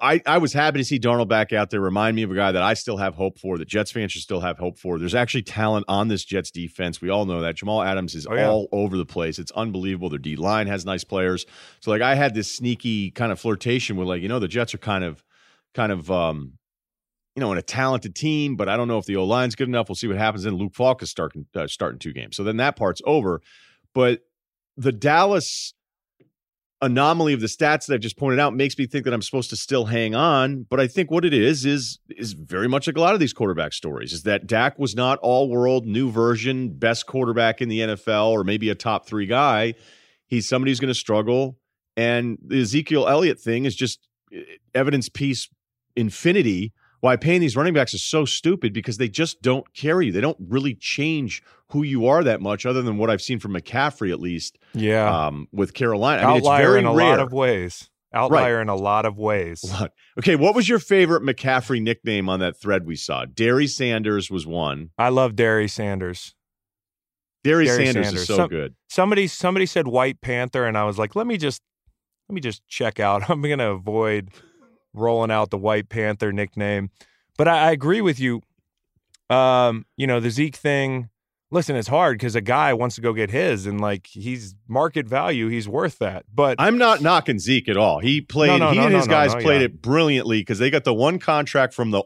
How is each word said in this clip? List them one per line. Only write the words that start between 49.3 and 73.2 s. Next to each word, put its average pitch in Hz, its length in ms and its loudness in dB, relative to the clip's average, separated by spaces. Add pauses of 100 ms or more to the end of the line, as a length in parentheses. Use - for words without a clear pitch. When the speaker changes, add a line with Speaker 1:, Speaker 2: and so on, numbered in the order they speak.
Speaker 1:
don't 127 300 0
carry 160 340 0
you. 101 40 -2
They 87 80 0
don't 147 200 0
really 123 340 -2
change 143 720 -6 (260)
who 147 140 -2
you 131 240 0
are 160 160 6
that 117 180 2
much, 101 240 -4
other 127 160 0
than 113 160 -2
what 110 120 0
I've 104 120 0
seen 123 180 -6
from 101 140 -8
McCaffrey, 120 580 -4
at 85 80 -4
least, 85 380 -8 (160)
Speaker 2:
Yeah. 107 540 2
Speaker 1:
um, 73 240 -8
with 98 240 -2
Carolina. 117 480 0
I 123 40 6
mean, 143 100 6
it's 131 100 2
Speaker 2:
Outlier 143 180 6
Speaker 1:
very 202 140 6
Speaker 2:
in 196 60 2
a - 80 2
lot - 40 6
Speaker 1:
rare. - 220 4
Speaker 2:
of 127 140 -2
ways. 113 560 0 (220)
Speaker 1:
Right. 117 80 -2
Speaker 2:
Outlier 127 420 4
in 107 80 -4
a 98 60 0
lot 101 300 2
of 104 140 -4
ways. 98 440 -2
Speaker 1:
A - 40 -8
lot. 95 240 -4 (260)
Okay, 160 180 4
what 175 200 4
was 233 120 4
your 226 120 2
favorite 170 420 4
McCaffrey 131 600 0
nickname 107 480 -2
on 95 100 0
that 90 200 -2
thread 95 280 0
we 82 80 -6
saw? 65 300 -6
Derry 120 420 2
Sanders 110 640 -2
was 85 160 -6
one. 80 500 -4
Speaker 2:
I 120 120 2
love 127 260 2
Derry 110 320 2
Sanders. 95 640 -6 (1120)
Speaker 1:
Derry 160 220 6
Speaker 2:
Derry 123 200 4
Speaker 1:
Sanders 113 220 2
Speaker 2:
Sanders. 95 140 -2
Speaker 1:
is 90 60 -4
so 104 100 0
Speaker 2:
Some-, 87 120 -2
Speaker 1:
good. 76 260 -8 (140)
Speaker 2:
somebody, 196 380 2
somebody 185 400 -2
said 160 200 -2
White 127 340 0
Panther, 123 440 -4
and 110 100 -2
I 104 100 0
was 101 120 -2
like, 107 180 -2
"Let 226 120 -2
me 233 100 -2
just, 147 240 -4 (680)
let 208 60 -12
me 185 80 -8
just 117 260 -8
check - 320 -4
out." 101 300 0